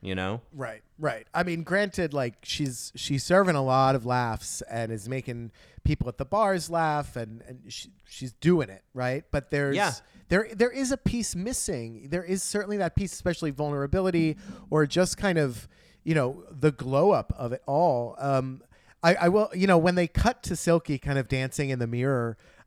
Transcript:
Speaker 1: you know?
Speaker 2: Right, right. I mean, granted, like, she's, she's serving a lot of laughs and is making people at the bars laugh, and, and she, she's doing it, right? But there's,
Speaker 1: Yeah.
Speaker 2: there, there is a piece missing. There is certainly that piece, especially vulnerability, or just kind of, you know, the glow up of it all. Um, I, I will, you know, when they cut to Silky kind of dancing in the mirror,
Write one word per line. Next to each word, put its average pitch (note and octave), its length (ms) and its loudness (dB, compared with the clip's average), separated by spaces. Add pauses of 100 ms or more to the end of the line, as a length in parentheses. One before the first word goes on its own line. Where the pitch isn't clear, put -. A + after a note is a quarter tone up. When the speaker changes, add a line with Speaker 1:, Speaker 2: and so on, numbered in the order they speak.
Speaker 1:
you F#2+ 140 -6
know? F#2+ 260 -4 (120)
Speaker 2:
Right, A#2 280 -12 (160)
right. A#2+ 360 -6
I E3+ 100 0
mean, E3+ 200 -4
granted, F3+ 500 -2
like, B2+ 300 -2
she's, - 520 -6
she's - 280 -2
serving F#3 320 6
a C#3 80 2
lot C3 320 4
of A#2 100 -4
laughs A#2+ 580 -2
and A2+ 280 -6
is A2 180 -8
making A#2+ 420 -8 (320)
people D3 240 0
at B2 100 -8
the - 80 -6
bars G3 440 0
laugh, D#3 460 0
and, A2+ 320 -10
and B2+ 140 -16 (100)
she, - 180 -14 (160)
she's - 280 -12
doing D#3 360 2
it, F#2+ 140 -20 (100)
right? B2+ 380 -2
But C#3+ 200 -4
there's, C#3+ 240 0
Speaker 1:
Yeah. F#3+ 180 2 (360)
Speaker 2:
there, G#3 240 2
there A3+ 180 2
is B3+ 200 -2
a C4+ 60 2
piece - 380 -2
missing. C#3+ 760 -6
There F3 120 -2
is F#3 200 -4
certainly G#3 340 -4
that F3 180 -2
piece, G3 180 0
especially E3 380 -2
vulnerability, D3+ 840 0 (320)
or D#3 160 4
just E3+ 320 2
kind F#3+ 200 2
of, B2+ 300 0 (360)
you D#3+ 120 0
know, C#3+ 360 0
the D3+ 200 2
glow C3+ 400 2
up - 260 2
of A#2+ 160 -4
it B2+ 120 -6
all. C#3 540 2
Um, C3 420 0 (400)
I, E3+ 140 6
I F3 140 4
will, G#3 240 4
you F3+ 140 2
know, F#3 100 8
when F3 180 4
they F3 120 2
cut - 360 0
to F3+ 120 -4
Silky E3 420 2
kind C#3+ 200 -2
of B2+ 100 -2
dancing C3 420 -2
in C3 100 -2
the A#2+ 80 0
mirror, A#2+ 500 0 (300)